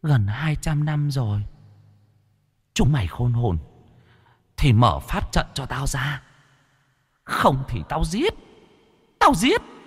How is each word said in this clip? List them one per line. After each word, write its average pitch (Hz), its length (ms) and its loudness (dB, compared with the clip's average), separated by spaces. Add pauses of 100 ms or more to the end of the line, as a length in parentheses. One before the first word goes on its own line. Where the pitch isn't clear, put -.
Gần 139 240 2
hai 143 340 -2
trăm 147 240 -2
năm 147 260 -2
rồi. 110 320 -2 (1300)
Chúng 143 180 2
mày 127 140 0
khôn 120 260 -2
hồn 117 260 0 (960)
thì 139 160 4
mở 104 260 6
pháp - 340 -6
trận - 220 -2
cho 139 120 -8
tao 131 200 -6
ra, 139 360 -4 (1000)
không 135 440 0
thì 104 200 -6
tao 156 160 -2
giết. 214 300 -2 (840)
Tao 349 160 4
giết. 254 280 2 (240)